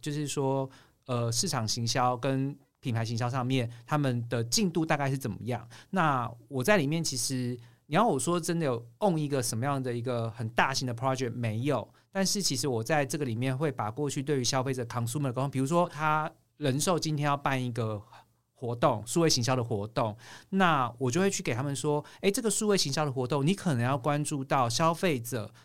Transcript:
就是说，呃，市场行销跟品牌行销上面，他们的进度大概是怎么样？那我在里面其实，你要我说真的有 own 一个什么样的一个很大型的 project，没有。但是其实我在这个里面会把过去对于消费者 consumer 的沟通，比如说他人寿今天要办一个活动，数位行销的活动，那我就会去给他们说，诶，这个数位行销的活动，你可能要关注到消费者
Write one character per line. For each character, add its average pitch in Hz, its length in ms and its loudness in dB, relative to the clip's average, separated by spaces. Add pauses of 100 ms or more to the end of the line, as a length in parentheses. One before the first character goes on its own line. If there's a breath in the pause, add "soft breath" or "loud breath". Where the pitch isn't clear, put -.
就 151 100 -6
是 147 160 -4
说， 135 420 -2 (360 loud breath)
呃， 120 260 -2
市 117 160 0
场 120 200 0
行 117 200 -2
销 127 280 2
跟 135 400 0 (260)
品 - 120 -2
牌 113 100 0
行 117 140 -2
销 123 120 0
上 127 160 -2
面， 127 240 0 (160 loud breath)
他 151 120 0
们 123 300 0
的 117 160 -2
进 180 260 2
度 160 160 2
大 160 120 2
概 139 120 0
是 135 80 0
怎 120 140 -4
么 92 120 -8
样？ 104 240 -6 (240 loud breath)
那 147 380 2 (200)
我 131 140 -2
在 208 140 6
里 147 80 2
面 160 180 0
其 156 120 -4
实， 123 420 -2 (300 loud breath)
你 147 80 -2
要 208 100 4
我 160 140 2
说 175 200 0
真 170 200 -2
的 165 60 0
有 120 200 -2 (140)
own 190 180 2
一 151 100 0
个 135 140 0
什 117 160 -4
么 113 80 -2
样 139 160 -2
的 123 120 -4
一 120 80 -4
个 120 300 -2
很 113 180 -6
大 143 240 2
型 135 120 -2
的 123 80 -4
project， 127 400 -2
没 117 280 -2
有。 131 260 0 (240 soft breath)
但 190 140 0
是 196 160 0
其 147 140 0
实 127 120 -2
我 117 160 0
在 147 220 2
这 123 120 -4
个 147 80 -2
里 117 100 -2
面 131 220 0
会 147 140 0
把 107 180 -4
过 139 200 -2
去 139 120 -2
对 139 180 0
于 127 40 0
消 131 200 2
费 135 100 -2
者 123 100 -2
consumer 117 400 -2
的 131 100 -2
沟 127 80 -2
通， 139 80 0
比 131 100 -2
如 131 60 2
说 170 240 4
他 156 420 0 (260)
人 135 220 0
寿 175 200 2
今 156 160 -2
天 143 100 0
要 143 100 4
办 139 260 0
一 123 120 -2
个 110 280 -2 (520 loud breath)
活 120 220 -6
动， 120 300 2
数 170 160 0
位 160 80 6
行 127 140 2
销 131 120 0
的 123 80 0
活 113 240 -2
动， 110 300 -2 (320 loud breath)
那 160 480 2
我 127 140 0
就 160 80 0
会 196 100 4
去 - 140 -4
给 143 100 -2
他 117 80 -2
们 143 140 -2
说， 147 280 -2 (180 loud breath)
诶， 196 100 2
这 247 100 -2
个 220 80 0
数 214 180 0
位 202 100 4
行 151 140 0
销 156 120 0
的 147 80 0
活 127 160 -2
动， 139 180 0
你 170 80 4
可 175 200 0
能 120 100 2
要 131 140 2
关 147 260 0
注 143 200 -4
到 135 260 2
消 165 240 4
费 160 260 0
者 113 320 -6 (140 loud breath)